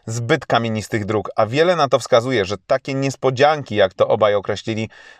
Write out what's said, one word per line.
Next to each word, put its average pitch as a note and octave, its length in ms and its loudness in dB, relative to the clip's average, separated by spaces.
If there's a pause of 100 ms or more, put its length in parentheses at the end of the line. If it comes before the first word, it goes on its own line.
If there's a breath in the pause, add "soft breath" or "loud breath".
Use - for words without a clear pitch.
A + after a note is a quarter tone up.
zbyt A#2 400 -2
kamienistych A2 600 -2
dróg. G#2 300 -2
A - 100 2
wiele D#3 300 2
na D3 140 0
to C3 100 2
wskazuje, A#2 460 2
że G2+ 100 -6 (120)
takie C3+ 260 -2
niespodzianki, C3+ 840 0
jak G2 180 2
to - 140 2
obaj G#2+ 280 2
określili, G#2+ 540 -4 (300 loud breath)